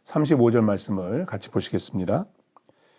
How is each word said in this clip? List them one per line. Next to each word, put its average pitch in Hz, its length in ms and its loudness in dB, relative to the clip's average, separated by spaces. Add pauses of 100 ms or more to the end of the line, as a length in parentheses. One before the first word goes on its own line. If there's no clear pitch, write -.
삼십오 139 480 4
절 117 100 4
말씀을 101 640 -2
같이 - 260 -10
보시겠습니다. 98 760 -2 (720)